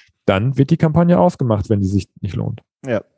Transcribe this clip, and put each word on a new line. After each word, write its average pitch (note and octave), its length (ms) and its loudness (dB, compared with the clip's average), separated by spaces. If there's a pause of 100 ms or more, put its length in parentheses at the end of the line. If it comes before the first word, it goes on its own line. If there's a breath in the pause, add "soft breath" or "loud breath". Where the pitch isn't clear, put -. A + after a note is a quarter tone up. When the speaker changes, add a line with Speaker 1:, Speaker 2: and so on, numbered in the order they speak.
(260 soft breath)
Speaker 1:
dann A2 300 0
wird C3+ 140 2
die E3 80 2
Kampagne E3+ 400 2
ausgemacht, B2+ 500 0
wenn G2+ 140 0
sie F#2+ 60 0
sich G2 200 -2 (140)
nicht G2+ 120 -6
lohnt. A2 280 -8 (240)
Speaker 2:
Ja, A#2 160 -4 (160)